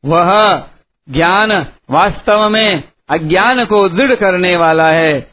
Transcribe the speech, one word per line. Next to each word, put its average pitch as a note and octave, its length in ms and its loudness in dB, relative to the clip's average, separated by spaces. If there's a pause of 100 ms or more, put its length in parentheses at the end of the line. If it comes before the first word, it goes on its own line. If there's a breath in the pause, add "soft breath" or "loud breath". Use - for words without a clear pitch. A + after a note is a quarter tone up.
वह F3 520 2 (520)
ज्ञान F3 580 0 (240)
वास्तव G#3 580 0
में G#3+ 340 -2 (260)
अज्ञान F#3 560 0
को G3+ 240 0
दृढ़ A3 260 0
करने F3+ 400 0
वाला D#3+ 320 2
है D#3+ 340 0 (120)